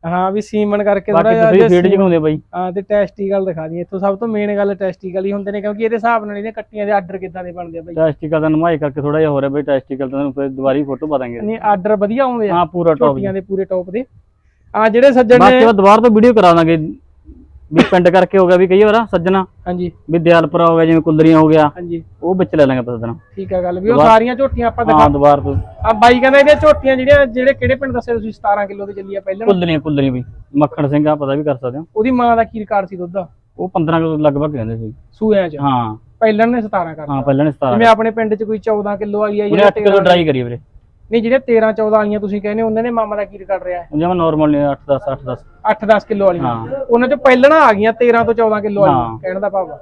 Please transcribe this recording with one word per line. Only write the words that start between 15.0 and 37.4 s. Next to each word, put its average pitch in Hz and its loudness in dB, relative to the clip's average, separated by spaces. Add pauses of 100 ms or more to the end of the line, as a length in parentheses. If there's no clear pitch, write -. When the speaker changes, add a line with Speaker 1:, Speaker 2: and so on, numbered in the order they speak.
Speaker 1:
ਸੱਜਣ 247 6
Speaker 2:
ਬਾਕੀ 202 6
Speaker 1:
ਨੇ 254 6
Speaker 2:
ਉਹ 226 6
ਦੁਬਾਰਾ 202 6
ਤੋਂ 240 4
ਵੀਡੀਓ 220 6
ਕਰਾ 185 6
ਦਾਂਗੇ। 165 4 (960)
ਵੀ 160 4
ਪਿੰਡ 180 4
ਕਰਕੇ 185 2
ਹੋ 185 4
ਗਿਆ 180 4
ਵੀ 185 4
ਕਈ 190 4
ਵਾਰ 214 2
ਸੱਜਣਾ 190 -2 (220)
Speaker 1:
ਹਾਂਜੀ। 180 -6 (200)
Speaker 2:
ਵੀ 170 0
ਦਿਆਲਪੁਰਾ 165 2
ਹੋ 165 4
ਗਿਆ, 165 2
ਜਿਵੇਂ 160 4
ਕੁੰਦਰੀਆਂ 160 4
ਹੋ 156 6
ਗਿਆ, 156 4
Speaker 1:
ਹਾਂਜੀ। 170 -8 (200)
Speaker 2:
ਉਹ 180 -2
ਵਿੱਚ 180 -2
ਲੈ 151 6
ਲਾਂਗੇ 131 0
ਆਪਾਂ 120 -8
ਸੱਜਣਾ। 113 -8 (200)
Speaker 1:
ਠੀਕ 190 -10
ਆ 185 -2
ਗੱਲ, 180 -6
ਵੀ 202 -4
ਉਹ 233 2
Speaker 2:
ਦੁਬਾਰਾ 277 4
Speaker 1:
ਸਾਰੀਆਂ 226 4
ਝੋਟੀਆਂ 240 -2
ਆਪਾਂ 226 -4
ਦਿਖਾ 151 2
Speaker 2:
ਹਾਂ, 160 6
ਦੁਬਾਰਾ 143 4
ਤੋਂ। 139 -4 (300)
Speaker 1:
ਆ 226 2
ਬਾਈ 240 4
ਕਹਿੰਦਾ 262 4
ਇਹਦੀਆਂ 294 6
ਝੋਟੀਆਂ 294 2
ਜਿਹੜੀਆਂ, 277 4
ਜਿਹੜੇ 254 0
ਕਿਹੜੇ 254 -2
ਪਿੰਡ 262 -8
ਦੱਸੇ 240 -6
ਤੁਸੀਂ, 220 -6
ਸਤਾਰਾਂ 202 -2
ਕਿਲੋ 202 -10
ਦੇ 202 -14
ਚੱਲੀ 196 -12
ਆ 196 -8
ਪਹਿਲਾਂ? 196 -6
Speaker 2:
ਕੁੱਲਰੀਆਂ, 175 0
ਕੁੱਲਰੀਆਂ 139 -2
ਬਈ। 123 -6 (320)
ਮੱਖਣ 147 0
ਸਿੰਘ 147 0
ਆ, 151 2
ਪਤਾ 139 -4
ਵੀ 147 -4
ਕਰ 147 -2
ਸਕਦੇ 127 -8
ਹੋ। 165 -12 (100)
Speaker 1:
ਉਹਦੀ 220 -2
ਮਾਂ 240 2
ਦਾ 226 0
ਕੀ 226 -8
ਰਿਕਾਰਡ 202 -4
ਸੀ 190 -14
ਦੁੱਧ 175 -10
ਦਾ? 180 -8 (280)
Speaker 2:
ਉਹ 185 -6
ਪੰਦਰਾਂ 165 0
ਕਿਲੋ 160 -2
ਲਗਭਗ 151 -2
ਕਹਿੰਦੇ 113 -8
ਸੀ। 110 -12 (180)
Speaker 1:
ਸੂਇਆਂ 202 -2
ਚ? 151 -14
Speaker 2:
ਹਾਂ। 120 -2 (240)
Speaker 1:
ਪਹਿਲਣ 220 2
ਨੇ 247 -2
ਸਤਾਰਾਂ 180 -6
ਕਰਤਾ। 147 -8
Speaker 2:
ਹਾਂ, 135 -2
ਪਹਿਲਣ 139 0